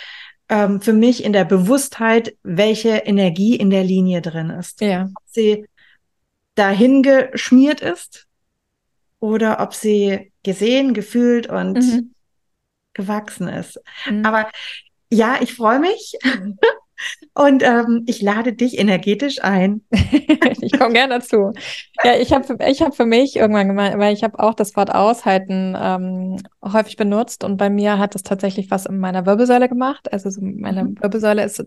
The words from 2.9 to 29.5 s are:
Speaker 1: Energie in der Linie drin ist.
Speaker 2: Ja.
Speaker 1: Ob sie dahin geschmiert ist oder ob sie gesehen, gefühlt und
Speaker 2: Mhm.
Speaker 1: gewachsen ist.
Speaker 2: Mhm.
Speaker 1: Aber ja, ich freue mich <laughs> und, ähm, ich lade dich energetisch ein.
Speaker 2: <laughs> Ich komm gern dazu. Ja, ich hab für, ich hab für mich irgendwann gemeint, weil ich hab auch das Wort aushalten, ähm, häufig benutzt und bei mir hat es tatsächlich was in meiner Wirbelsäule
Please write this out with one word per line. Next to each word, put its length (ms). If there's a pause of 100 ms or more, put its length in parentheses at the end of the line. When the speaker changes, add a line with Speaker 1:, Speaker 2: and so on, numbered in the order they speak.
Speaker 1:
Energie 640
in 140
der 120
Linie 400
drin 280
ist. 300
Speaker 2:
Ja. 320
Speaker 1:
Ob 140
sie 400 (880)
dahin 480
geschmiert 800
ist 480 (880)
oder 420
ob 140
sie 560 (140)
gesehen, 500
gefühlt 540
und 300
Speaker 2:
Mhm. 340 (840)
Speaker 1:
gewachsen 540
ist. 320 (280)
Speaker 2:
Mhm. 160
Speaker 1:
Aber 240 (600)
ja, 300
ich 140
freue 260
mich 420
<laughs> 340 (800)
und, 280
ähm, 440
ich 160
lade 320
dich 240
energetisch 640
ein. 480
Speaker 2:
<laughs> 20 (640)
Ich 200
komm 160
gern 160
dazu. 420 (500)
Ja, 160
ich 140
hab 140
für, 100 (100)
ich 160
hab 140
für 80
mich 320
irgendwann 320
gemeint, 300
weil 160
ich 100
hab 140
auch 160
das 200
Wort 180
aushalten, 840
ähm, 640 (220)
häufig 320
benutzt 480
und 120
bei 140
mir 280
hat 180
es 80
tatsächlich 460
was 160
in 120
meiner 280
Wirbelsäule 420